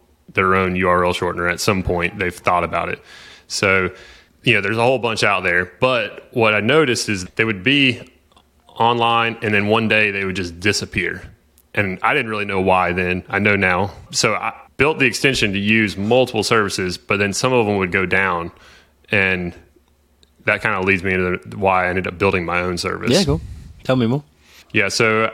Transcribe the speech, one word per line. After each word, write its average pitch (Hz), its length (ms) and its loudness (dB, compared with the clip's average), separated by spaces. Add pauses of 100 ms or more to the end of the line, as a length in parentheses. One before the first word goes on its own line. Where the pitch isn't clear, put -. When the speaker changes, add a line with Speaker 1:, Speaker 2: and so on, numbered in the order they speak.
(340)
Speaker 1:
their 95 220 2
own 92 220 0
U 92 100 0
R 90 160 2
L 87 100 2
shortener 87 380 -4
at 85 80 -4
some 95 240 0
point, 87 340 -2
they've 90 160 -4
thought 87 300 0
about 85 240 -4
it. - 140 -8 (460)
So, 95 440 0 (520)
you 123 100 2
know, 104 80 2
there's 101 160 -2
a 117 40 0
whole 127 160 2
bunch 110 280 -2
out 98 180 0
there. 90 380 0
But 120 500 -2
what 110 240 2
I 104 60 0
noticed 123 480 2
is 92 160 -4 (100)
they 117 80 0
would 107 200 -4
be 131 460 0 (680)
online, 117 640 2
and 107 120 0
then 101 140 2
one 110 220 2
day 107 220 2
they 98 120 -4
would 92 140 -4
just 87 200 -6
disappear. 92 640 -4 (540)
And 95 260 -2
I 113 120 2
didn't 127 160 -2
really 104 160 -6
know 98 160 -2
why 92 320 4
then. 90 340 -2
I 98 120 -2
know 101 180 2
now. 95 340 2 (200)
So 110 240 0
I 110 180 -6 (240)
built 151 220 2
the 135 60 2
extension 117 460 0
to 98 80 -2
use 104 380 2
multiple 113 460 2
services, 98 540 0
but - 200 -4
then 101 160 0
some 127 180 0
of 123 140 4
them 104 120 0
would 92 140 0
go 95 140 2
down, 90 460 0 (600)
and 92 420 0 (920)
that 104 160 0
kinda 107 200 0
leads 92 220 0
me 95 100 0
into 92 240 0
the, 110 200 -14
why 95 280 2
I 90 40 0
ended 90 180 -4
up 90 100 -8
building 95 280 0
my 87 160 -2
own 90 160 -2
service. 90 340 -4
Speaker 2:
Yeah, 180 140 2
cool. 147 160 -2 (420)
Tell 131 140 0
me 120 100 2
more. 139 160 -2 (480)
Speaker 1:
Yeah, 104 160 0
so 110 460 2